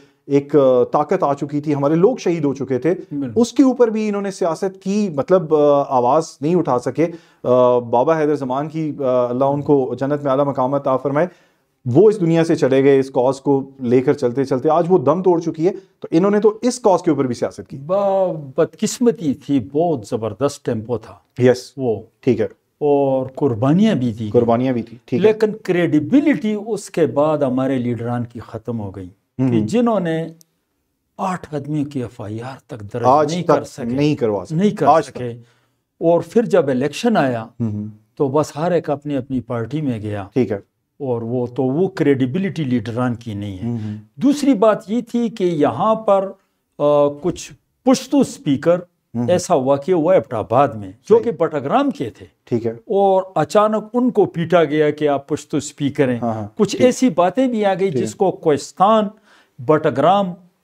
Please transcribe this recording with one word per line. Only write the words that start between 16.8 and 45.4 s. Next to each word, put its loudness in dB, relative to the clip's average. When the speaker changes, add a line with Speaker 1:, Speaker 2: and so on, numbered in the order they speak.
Speaker 1:
के 0
ऊपर 0
भी -4
सियासत -6
की। -14
Speaker 2:
बा-, -2
बदकिस्मती -2
थी, -2
बहुत -2
ज़बरदस्त -4
टेम्पो -4
था -18
Speaker 1:
यस। 2
Speaker 2:
वो। -4
Speaker 1:
ठीक 2
है। -2
Speaker 2:
और 0
कुर्बानियाँ 2
भी -2
दी -8
गई। -6
Speaker 1:
कुर्बानियाँ 2
भी -2
थी, -16
ठीक -2
है। 4
Speaker 2:
लेकिन 2
क्रेडिबिलिटी 0
उसके -2
बाद 0
हमारे -2
लीडरान -4
की -14
ख़त्म -10
हो -8
गई -16
Speaker 1:
हम्म। 2
Speaker 2:
कि 2
जिन्होंने -2
आठ -8
आदमियों -4
की -8
एफ़आईआर -12
तक -12
दर्ज -6
Speaker 1:
आज 4
Speaker 2:
नहीं -4
Speaker 1:
तक 4
Speaker 2:
कर 0
सके, -14
Speaker 1:
नहीं 0
करवा -2
सके। -10
Speaker 2:
नहीं 2
कर -2
Speaker 1:
आज 6
Speaker 2:
सके। -10
Speaker 1:
तक। -20
Speaker 2:
और 2
फिर 0
जब 2
इलेक्शन 0
आया, -2
Speaker 1:
हम्म। -4
Speaker 2:
तो 0
बस 0
हर -2
एक -2
अपनी -6
अपनी -4
पार्टी -6
में -4
गया। -8
Speaker 1:
ठीक 0
है। -4
Speaker 2:
और -4
वो -4
तो, -6
वो 0
क्रेडिबिलिटी 0
लीडरान -2
की -12
नहीं -10
है। -8
Speaker 1:
हम्म। -6
Speaker 2:
दूसरी 2
बात 2
ये -4
थी -4
कि -6